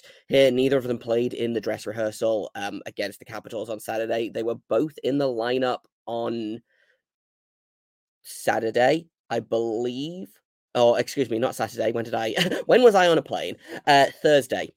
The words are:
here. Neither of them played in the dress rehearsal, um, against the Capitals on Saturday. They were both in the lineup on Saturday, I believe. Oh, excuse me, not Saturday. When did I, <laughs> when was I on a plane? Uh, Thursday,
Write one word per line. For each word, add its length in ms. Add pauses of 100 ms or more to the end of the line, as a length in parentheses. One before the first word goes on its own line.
(280)
here. 240
Neither 260
of 60
them 160
played 340
in 200
the 80
dress 260
rehearsal, 680
um, 300
against 340
the 60
Capitals 440
on 100
Saturday. 500
They 140
were 120 (140)
both 240 (100)
in 140
the 100
lineup 520 (260)
on 560 (1600)
Saturday, 840 (220)
I 100
believe. 880 (440)
Oh, 220
excuse 340
me, 100
not 160
Saturday. 360
When 120
did 120
I, 180 (160)
<laughs> 160
when 180
was 120
I 120
on 100
a 40
plane? 340 (320)
Uh, 200 (140)
Thursday, 560